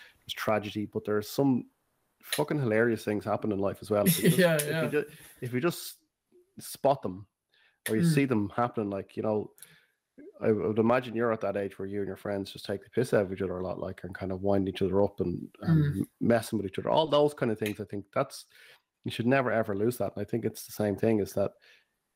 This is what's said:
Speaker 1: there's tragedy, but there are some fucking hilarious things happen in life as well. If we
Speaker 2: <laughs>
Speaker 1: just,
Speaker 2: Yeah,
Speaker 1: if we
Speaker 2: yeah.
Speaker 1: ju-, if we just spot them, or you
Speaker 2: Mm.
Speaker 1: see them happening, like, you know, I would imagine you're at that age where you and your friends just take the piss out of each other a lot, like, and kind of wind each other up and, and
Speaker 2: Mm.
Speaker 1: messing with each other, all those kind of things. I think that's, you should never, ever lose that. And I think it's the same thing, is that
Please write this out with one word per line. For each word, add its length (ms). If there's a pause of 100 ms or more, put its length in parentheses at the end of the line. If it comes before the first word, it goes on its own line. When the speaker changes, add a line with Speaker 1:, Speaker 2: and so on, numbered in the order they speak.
(200)
Speaker 1:
there's 140
tragedy, 520
but 200
there 120
are 40
some 480 (540)
fucking 360
hilarious 440
things 220
happen 260
in 80
life 220
as 100
well. 160
If 100
we 60
Speaker 2:
<laughs> 60
Speaker 1:
just, 80
Speaker 2:
Yeah, 180
Speaker 1:
if 80
we 80
Speaker 2:
yeah. 160
Speaker 1:
ju-, 220 (320)
if 120
we 60
just 380 (600)
spot 440
them, 240 (600)
or 80
you 80
Speaker 2:
Mm. 100
Speaker 1:
see 120
them 240
happening, 400
like, 260
you 60
know, 300 (880)
I 120
would 280
imagine 360
you're 160
at 100
that 140
age 220
where 100
you 120
and 80
your 80
friends 360
just 140
take 180
the 60
piss 240
out 100
of 100
each 80
other 180
a 40
lot, 160
like, 240
and 100
kind 180
of 100
wind 260
each 140
other 220
up 160
and, 280 (140)
and 340
Speaker 2:
Mm. 120 (120)
Speaker 1:
messing 380
with 80
each 140
other, 100
all 180
those 260
kind 180
of 80
things. 200
I 60
think 260
that's, 340 (580)
you 80
should 160
never, 240
ever 240
lose 220
that. 180
And 60
I 40
think 200
it's 200
the 60
same 240
thing, 240
is 140
that 200 (640)